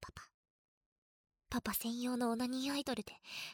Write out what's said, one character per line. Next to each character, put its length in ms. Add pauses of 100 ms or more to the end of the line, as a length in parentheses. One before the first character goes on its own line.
パ 120
パ。 160 (1200)
パ 120
パ 140
専 260
用 160
の 140
オ 60
ナ 100
ニ 240
ー 40
ア 20
イ 80
ド 100
ル 100
で、 80 (420)